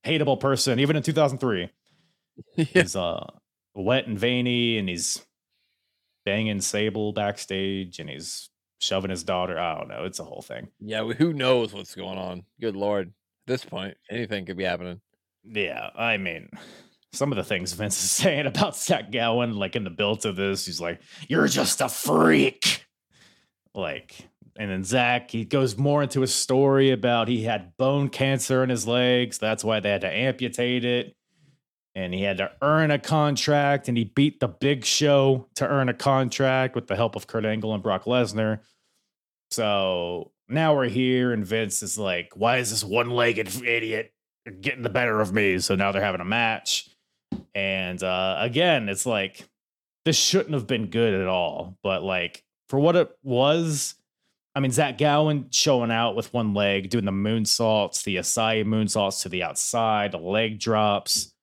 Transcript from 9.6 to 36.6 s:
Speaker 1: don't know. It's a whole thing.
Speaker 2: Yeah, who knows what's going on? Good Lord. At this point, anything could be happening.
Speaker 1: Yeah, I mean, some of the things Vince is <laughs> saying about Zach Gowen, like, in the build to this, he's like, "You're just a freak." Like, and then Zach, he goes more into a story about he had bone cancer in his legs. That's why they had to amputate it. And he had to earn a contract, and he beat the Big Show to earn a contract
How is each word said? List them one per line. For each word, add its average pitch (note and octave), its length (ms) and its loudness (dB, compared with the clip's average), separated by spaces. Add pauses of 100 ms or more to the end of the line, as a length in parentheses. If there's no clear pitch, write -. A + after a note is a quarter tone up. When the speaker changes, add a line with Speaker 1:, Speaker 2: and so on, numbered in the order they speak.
Speaker 1:
don't - 120 -10
know. A#1+ 180 -10
It's F#2 140 -10
a - 40 -12
whole - 160 -14
thing. - 280 -14 (120)
Speaker 2:
Yeah, A2 240 -6
who D3+ 300 0
knows B2+ 400 2
what's G2 200 -14
going F#2 220 -10
on? F#2 280 -8 (180)
Good G#2+ 140 -4
Lord. G2+ 320 -2
At G2 40 -20 (340)
this B2 200 -4
point, G2 320 -10 (120)
anything G#2 360 -6
could F#2 100 -8
be F#2+ 80 -4
happening. F2+ 380 -4 (420)
Speaker 1:
Yeah, F2+ 500 -6
I A#2 220 -2
mean, F2 320 -8 (640)
some C#3+ 200 -2
of A2+ 40 -2
the F#2 80 -2
things F2+ 300 -4
Vince G2+ 280 -4
is - 80 -2
<laughs> - 0 -
saying D3 360 0
about D3+ 300 0
Zach G#2 360 -2
Gowen, A#2 440 0
like, G2 200 -4
in G#2+ 80 -4
the F#2+ 60 -6
build G#2 320 -2
to G#2 100 -2
this, G2 320 -2
he's E2+ 160 -8
like, E2+ 200 -6 (280)
"You're D#3 200 2
just - 340 0
a B2 80 0
freak." D3+ 960 2 (880)
Like, D#2+ 420 -8 (400)
and G#2 140 -8
then F#2+ 140 -4
Zach, B2 460 0
he A2+ 140 -4
goes C3+ 320 0
more C#3+ 260 2
into C3+ 200 0
a C3 40 2
story C3+ 640 4
about A#2 380 2
he A#2+ 140 0
had G#2 340 -4
bone C#3 320 2
cancer C3+ 540 0
in B2+ 80 0
his A2 160 -2
legs. B2 520 2
That's A2 240 -2
why A2 180 0
they G2+ 100 0
had G2 120 0
to F#2+ 100 -2
amputate B2 760 -2
it. A#2+ 300 -2 (800)
And F2+ 180 -4
he F#2+ 80 -2
had G2 160 0
to G2 140 -4 (100)
earn D3+ 300 4
a C#3 80 2
contract, D3 880 2
and A#2+ 100 0
he A#2 60 2
beat C#3 340 2
the C3 80 0
Big C3 380 0
Show C3+ 720 4
to C#3 100 0
earn C3+ 220 2
a B2 60 0
contract C3 840 2